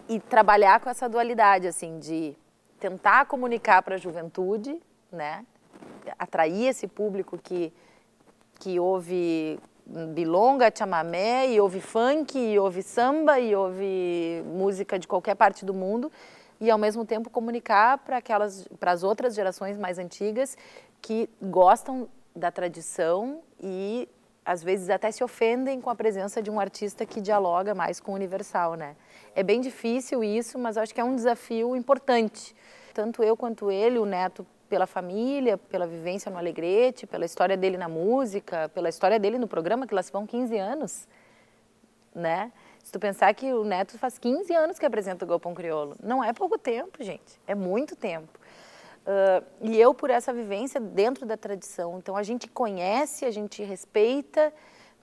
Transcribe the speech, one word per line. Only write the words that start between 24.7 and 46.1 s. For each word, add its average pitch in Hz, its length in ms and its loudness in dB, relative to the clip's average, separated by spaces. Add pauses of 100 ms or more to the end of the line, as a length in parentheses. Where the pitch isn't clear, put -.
até 202 220 0
se - 120 -4
ofendem 247 560 0
com 247 100 -6
a 233 60 -4
presença 202 460 -2
de 208 80 -6
um 214 100 -2
artista 196 460 -6
que 214 160 -8
dialoga 196 540 0
mais 175 240 -4
com - 120 -12
o 196 40 -6
universal, 190 580 -4
né? 151 220 -12 (400)
É 196 80 0
bem 208 180 2
difícil 247 600 -4
isso, 226 340 -4
mas 233 200 -4
acho 220 160 -4
que 247 80 -4
é - 20 0
um 254 120 0
desafio 233 600 -2
importante. 240 800 0 (380)
Tanto 226 280 -4
eu 226 160 4
quanto 214 320 -4
ele, 226 300 2
o 214 60 0
Neto, 185 380 -4 (240)
pela 185 200 2
família, 220 720 -2
pela 180 280 -4
vivência 170 460 -8
no 185 60 -10
Alegrete, 190 680 0
pela 170 180 -6
história 185 320 0
dele 190 220 0
na 180 100 -8
música, 185 840 -2
pela 170 200 -4
história 196 300 2
dele 208 180 0
no 240 100 -4
programa, 208 380 -2
que 220 80 -6
lá 190 80 0
se - 100 -14
vão 208 140 -6
quinze 233 320 -4
anos, 208 500 -6 (1080)
né? 170 380 -4 (320)
Se - 80 -20
tu - 80 -10
pensar 202 340 4
que 262 200 -4
o 220 100 0
Neto 196 340 -2
faz 254 200 -6
quinze 311 360 -2
anos 339 260 0
que 320 60 -2
apresenta 196 400 -2
o - 20 -10
Galpão 170 260 -2
Crioulo, 156 480 -6
não 240 220 -2